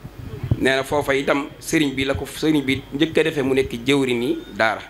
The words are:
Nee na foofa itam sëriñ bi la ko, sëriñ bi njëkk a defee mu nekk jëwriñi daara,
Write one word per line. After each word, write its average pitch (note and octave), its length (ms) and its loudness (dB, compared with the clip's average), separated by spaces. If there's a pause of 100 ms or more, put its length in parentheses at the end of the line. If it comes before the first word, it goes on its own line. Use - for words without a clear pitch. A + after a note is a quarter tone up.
(580)
Nee C3 180 2
na C3+ 80 0
foofa C#3 300 0
itam C#3+ 320 0 (140)
sëriñ D3+ 340 2
bi C3 100 -2
la C3+ 100 0
ko, - 120 -4
sëriñ D3+ 380 2
bi C3 180 0 (100)
njëkk D#3+ 260 0
a D#3 40 4
defee C#3+ 200 0
mu C3 120 2
nekk C3+ 180 2 (140)
jëwriñi C3+ 520 2 (180)
daara, G2+ 340 2